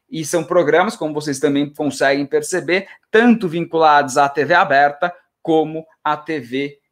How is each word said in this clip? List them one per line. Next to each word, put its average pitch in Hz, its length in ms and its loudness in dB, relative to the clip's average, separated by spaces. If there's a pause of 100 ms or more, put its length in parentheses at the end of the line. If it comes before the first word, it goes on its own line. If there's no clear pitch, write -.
E 160 160 -8
são 165 180 -2
programas, 170 540 2
como 151 160 -6
vocês 147 260 -6
também 143 340 -2
conseguem 143 520 -2
perceber, 156 600 -2 (240)
tanto 226 380 4
vinculados 151 720 2
à 139 100 4
T 139 160 -2
V 139 100 0
aberta 143 640 2 (260)
como 160 440 -2 (180)
à 151 140 -2
T 156 240 -8
V 135 360 -8 (140)